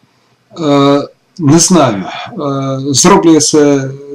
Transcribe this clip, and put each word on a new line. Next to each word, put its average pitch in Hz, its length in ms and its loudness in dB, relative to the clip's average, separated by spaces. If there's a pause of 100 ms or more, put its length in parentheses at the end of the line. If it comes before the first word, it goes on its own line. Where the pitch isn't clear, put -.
(600)
Е, 143 480 0 (300)
не 156 200 4
знаю, 135 460 0
е, 139 760 -8 (160)
зроблю 170 400 4
я 151 60 4
це 143 500 0 (240)